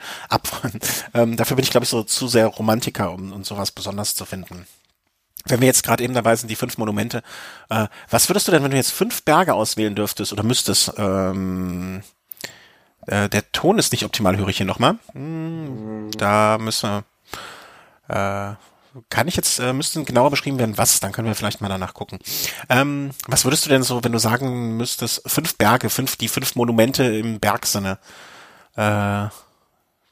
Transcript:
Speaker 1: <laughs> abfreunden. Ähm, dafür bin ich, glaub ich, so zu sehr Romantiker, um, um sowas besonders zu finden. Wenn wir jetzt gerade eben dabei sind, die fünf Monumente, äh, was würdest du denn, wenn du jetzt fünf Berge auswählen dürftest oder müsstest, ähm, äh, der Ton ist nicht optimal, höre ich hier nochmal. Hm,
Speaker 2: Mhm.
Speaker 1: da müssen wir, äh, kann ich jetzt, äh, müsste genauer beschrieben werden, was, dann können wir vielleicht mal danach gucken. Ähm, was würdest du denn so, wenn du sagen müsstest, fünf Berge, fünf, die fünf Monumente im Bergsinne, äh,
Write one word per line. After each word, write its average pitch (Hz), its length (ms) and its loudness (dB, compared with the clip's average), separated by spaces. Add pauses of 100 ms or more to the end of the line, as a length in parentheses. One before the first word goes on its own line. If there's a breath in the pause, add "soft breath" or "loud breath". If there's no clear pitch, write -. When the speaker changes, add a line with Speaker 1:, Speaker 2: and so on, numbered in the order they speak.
(120)
Speaker 1:
<laughs> - 180 -14
abfreunden. - 500 -4 (320 loud breath)
Ähm, 117 240 4
dafür 120 200 0
bin 131 80 4
ich, - 60 -2
glaub 123 120 4
ich, - 80 -2
so 117 140 0
zu - 240 -2
sehr 113 180 6
Romantiker, 110 680 -2
um, 95 200 -10
um 98 120 -12
sowas - 280 -6
besonders 101 420 -6
zu 101 100 -6
finden. 90 420 -12 (800)
Wenn 123 140 2
wir 131 60 6
jetzt 127 160 4
gerade 113 200 0
eben 120 120 -2
dabei 117 220 4
sind, 117 120 -6
die 107 80 -6
fünf - 220 -6
Monumente, 110 440 -2 (460 loud breath)
äh, 110 180 2 (220 loud breath)
was - 220 2
würdest 190 180 2
du 196 40 4
denn, 147 120 6
wenn 139 60 0
du 139 80 2
jetzt - 140 2
fünf - 320 -2
Berge 156 280 6
auswählen 107 420 0
dürftest 104 380 -2
oder 101 100 -2
müsstest, 110 540 2
ähm, 95 1040 -2 (1040 loud breath)
äh, 101 220 0
der - 240 -2
Ton 196 260 2
ist - 140 2
nicht 110 140 0
optimal, 95 320 0
höre - 100 0
ich 95 80 -2
hier 101 80 -2
nochmal. 117 300 2 (180)
Hm, 143 920 -8
Speaker 2:
Mhm. 107 60 -10
Speaker 1:
da 107 460 4
müssen 110 440 -2 (1080 loud breath)
wir, 101 460 -4
äh, - 460 -20 (100)
kann - 180 0
ich 180 80 -2
jetzt, - 220 0
äh, 127 160 0
müsste 151 300 -2
genauer 127 260 4
beschrieben 139 280 0
werden, 110 200 0
was, - 220 2
dann 98 120 -4
können 110 160 -4
wir 107 60 -2
vielleicht - 260 -4
mal 101 80 -4
danach 95 260 -6
gucken. - 240 -12 (520 loud breath)
Ähm, 139 400 2 (160)
was 131 180 2
würdest 139 220 2
du 151 40 -2
denn 131 120 6
so, 123 220 0
wenn 117 80 0
du 117 60 2
sagen 120 600 0
müsstest, - 480 -4
fünf - 300 -2
Berge, 117 340 4
fünf, - 260 -2
die 113 120 -4
fünf - 280 -4
Monumente 120 480 4
im 110 360 0
Bergsinne, 101 580 0 (800 loud breath)
äh, 104 500 2 (840 loud breath)